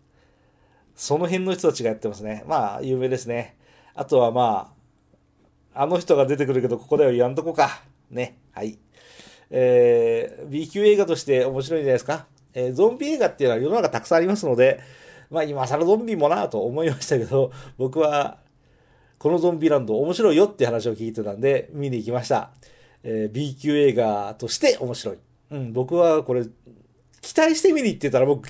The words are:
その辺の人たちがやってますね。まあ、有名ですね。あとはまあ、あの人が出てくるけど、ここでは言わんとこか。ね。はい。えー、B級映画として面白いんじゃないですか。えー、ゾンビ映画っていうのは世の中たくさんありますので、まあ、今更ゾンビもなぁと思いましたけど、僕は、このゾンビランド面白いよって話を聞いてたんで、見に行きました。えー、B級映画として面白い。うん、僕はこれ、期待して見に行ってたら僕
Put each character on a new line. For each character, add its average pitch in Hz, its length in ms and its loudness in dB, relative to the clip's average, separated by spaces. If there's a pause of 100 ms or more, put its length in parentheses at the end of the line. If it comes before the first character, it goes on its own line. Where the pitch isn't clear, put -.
(960)
そ 147 240 -4
の 175 80 -2
辺 185 180 -4
の 185 80 -2
人 175 160 -2
た 143 40 2
ち 127 100 -6
が 113 80 -2
や 107 40 -6
っ - 40 -14
て 113 80 -6
ま 104 80 -8
す 107 60 -18
ね。 107 260 -10
ま 120 300 -2
あ、 131 40 -12
有 131 160 -4
名 127 120 -2
で 127 80 -4
す 120 100 -14
ね。 120 280 -8 (380)
あ 143 120 -8
と 135 140 2
は 117 120 4
ま 117 420 0 (1000)
あ、 135 80 -4
あ - 20 0
の 170 140 0
人 175 160 2
が 139 100 6
出 139 100 0
て 135 120 -2
く 135 60 0
る 127 100 0
け 127 40 2
ど、 113 120 -4
こ - 80 -20
こ 147 100 2
で 147 80 4
は 127 60 4
言 120 100 2
わ 123 80 2
ん 135 60 -8
と 160 80 -4
こ 165 100 -6
か。 - 300 0 (260)
ね。 120 300 -10 (140)
は 101 100 -10
い。 110 160 -8 (720)
え 120 960 2
ー、 147 40 -14
B 151 180 -8
級 202 160 -2
映 208 140 6
画 196 80 2
と 165 100 0
し - 80 -4
て 127 220 2
面 135 160 -4
白 156 160 -4
い 151 40 -4
ん - 20 -2
じ 135 60 0
ゃ - 20 4
な - 0 -
い - 20 4
で 117 60 2
す - 60 -12
か。 151 200 -6 (300)
え 127 140 -4
ー、 131 40 -6
ゾ 196 180 4
ン 254 60 -6
ビ 294 120 -6
映 302 100 -2
画 208 80 2
っ - 80 -12
て 143 80 -4
い - 20 4
う 120 60 4
の 113 60 0
は 120 40 -2
世 143 80 0
の 202 60 0
中 208 160 0
た - 100 -4
く - 60 -14
さ 170 80 2
ん - 20 6
あ 165 40 4
り 180 60 0
ま 202 80 0
す 196 120 -4
の 127 80 2
で、 127 240 4 (500)
ま 160 120 -4
あ、 - 20 -2
今 139 240 -4
更 147 180 0
ゾ 196 100 4
ン 226 120 -2
ビ 220 80 -4
も 147 120 2
な 202 180 0
ぁ - 40 -6
と 104 140 -4
思 127 200 -4
い 165 60 0
ま 131 100 -4
し - 60 -10
た 135 140 0
け 113 60 -4
ど、 135 260 0 (260)
僕 131 220 -2
は、 147 400 0 (800)
こ 147 100 0
の 175 80 2
ゾ 175 140 2
ン 160 80 -4
ビ 156 100 2
ラ 147 80 4
ン 127 80 -4
ド 110 140 0
面 160 160 0
白 208 180 4
い 151 40 2
よ 202 80 6
っ 202 100 -2
て 131 100 0
話 117 240 -2
を 110 60 -2
聞 113 120 -8
い 113 60 -8
て 110 100 -6
た 101 100 -6
ん 104 60 -12
で、 135 340 0
見 143 180 -6
に 123 60 -4
行 110 80 -8
き 117 60 -6
ま 123 120 -2
し - 60 -6
た。 117 200 -2 (540)
え 110 260 -4
ー、 - 20 -14
B 135 240 -6
級 147 220 -2
映 139 160 4
画 107 460 -2
と 120 80 -8
し - 100 -6
て 277 220 2
面 123 160 -8
白 98 180 -10
い。 - 40 -14 (340)
う 147 60 -10
ん、 120 160 -8
僕 127 220 -2
は 165 280 4
こ 127 100 -4
れ、 123 120 -2 (760)
期 - 140 -14
待 320 200 4
し 320 60 -4
て 381 100 6
見 302 100 2
に 226 80 0
行 - 80 -2
っ - 20 -20
て 147 100 -2
た 123 100 2
ら 127 60 4
僕 143 240 0